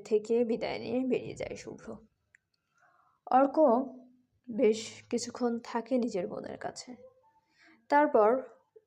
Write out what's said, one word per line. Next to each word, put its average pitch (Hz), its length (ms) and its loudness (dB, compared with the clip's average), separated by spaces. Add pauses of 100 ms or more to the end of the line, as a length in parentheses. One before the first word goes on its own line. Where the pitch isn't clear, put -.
থেকে 226 400 0
বিদায় 226 340 -4
নিয়ে 233 280 -6
বেরিয়ে - 280 -4
যায় - 220 -10
শুভ্র। - 400 -16 (1300)
অর্ক 277 580 4 (680)
বেশ 214 600 0
কিছুক্ষণ 240 480 -4
থাকে 233 400 -4
নিজের 208 280 -4
বোনের - 320 -12
কাছে, - 360 -12 (920)
তারপর 262 540 6 (440)